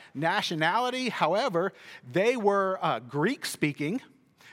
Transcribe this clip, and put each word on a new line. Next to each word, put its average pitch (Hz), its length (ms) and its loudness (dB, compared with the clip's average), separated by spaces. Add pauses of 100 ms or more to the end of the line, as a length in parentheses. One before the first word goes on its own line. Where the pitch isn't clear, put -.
(140)
nationality. 196 960 0
However, 185 640 0 (380)
they 214 240 4
were, 196 480 2
uh, 139 160 0
Greek-speaking. 151 1000 -2 (520)